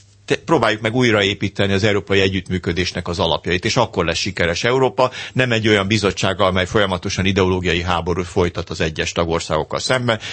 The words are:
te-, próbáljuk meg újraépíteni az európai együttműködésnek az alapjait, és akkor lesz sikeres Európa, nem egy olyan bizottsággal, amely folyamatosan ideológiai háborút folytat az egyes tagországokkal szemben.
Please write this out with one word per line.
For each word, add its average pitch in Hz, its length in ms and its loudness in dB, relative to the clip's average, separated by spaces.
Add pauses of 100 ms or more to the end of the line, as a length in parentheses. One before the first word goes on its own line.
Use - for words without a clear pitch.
(280)
te-, - 80 0
próbáljuk 113 460 2
meg 110 140 -2
újraépíteni 101 800 2
az 95 100 2
európai 101 360 2
együttműködésnek 92 880 -2
az 85 120 -4
alapjait, 85 460 0
és 110 120 -2
akkor 104 280 2
lesz 82 120 -2
sikeres 87 460 -2
Európa, 127 480 2 (220)
nem 127 180 0
egy 110 160 2
olyan 104 200 4
bizottsággal, 98 600 2
amely 92 180 2
folyamatosan 95 600 0
ideológiai 92 560 2
háborút 87 460 -2
folytat 87 420 -2
az 85 120 -8
egyes 82 300 -2
tagországokkal 82 680 -2
szemben. 120 400 -2 (140)